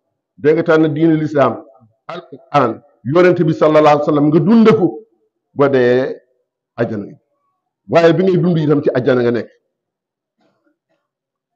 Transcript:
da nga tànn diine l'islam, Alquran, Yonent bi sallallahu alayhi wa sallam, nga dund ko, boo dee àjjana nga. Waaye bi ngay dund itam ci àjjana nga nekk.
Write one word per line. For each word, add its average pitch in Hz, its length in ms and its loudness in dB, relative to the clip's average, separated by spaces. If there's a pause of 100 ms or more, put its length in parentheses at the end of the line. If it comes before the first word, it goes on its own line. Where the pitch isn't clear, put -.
(380)
da 147 140 2
nga 160 100 0
tànn 160 320 0
diine 160 220 0
l'islam, 143 480 -2 (420)
Alquran, 139 760 -6 (240)
Yonent 175 380 2
bi 160 100 -2
sallallahu 156 340 2
alayhi 147 120 2
wa 143 60 -6
sallam, 147 240 0
nga 156 120 2
dund 220 280 4 (100)
ko, 170 220 -4 (540)
boo 139 140 0
dee 127 460 0 (640)
àjjana 104 280 -6
nga. - 100 -20 (720)
Waaye 165 240 2
bi 185 120 -2
ngay 185 140 0
dund 165 200 -2
itam 147 240 -2
ci - 120 -2
àjjana 127 280 -2
nga 120 80 0
nekk. 113 180 -6 (2000)